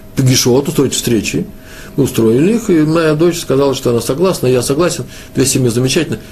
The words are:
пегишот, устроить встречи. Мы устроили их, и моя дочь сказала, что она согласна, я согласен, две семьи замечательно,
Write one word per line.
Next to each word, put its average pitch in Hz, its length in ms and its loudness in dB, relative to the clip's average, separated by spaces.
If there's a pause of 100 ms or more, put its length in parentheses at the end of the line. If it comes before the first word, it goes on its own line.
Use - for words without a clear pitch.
(160)
пегишот, 131 520 2
устроить 143 260 0
встречи. - 520 -2 (500)
Мы 143 80 2
устроили 127 500 2
их, 226 160 -2
и 165 100 4
моя 156 340 2
дочь 170 240 2
сказала, 139 360 0
что 127 160 -2
она 117 100 2
согласна, 156 460 -2
я 127 160 2
согласен, 139 420 -2 (300)
две 135 100 2
семьи 127 240 0
замечательно, 123 520 0 (120)